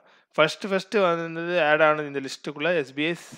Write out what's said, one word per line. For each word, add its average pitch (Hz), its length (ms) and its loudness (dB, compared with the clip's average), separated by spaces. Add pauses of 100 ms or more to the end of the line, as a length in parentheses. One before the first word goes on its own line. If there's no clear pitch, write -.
(340)
ஃபர்ஸ்ட், 156 360 0
ஃபர்ஸ்ட் 190 240 -4
வந்தது, 170 680 0
ஆட் 151 180 4
ஆனது 151 260 4
இந்த 139 120 -8
லிஸ்ட்டுக்குள்ள 147 560 -4
எஸ் 131 180 -4
பி 147 120 -4
ஐ, 170 100 -2 (220)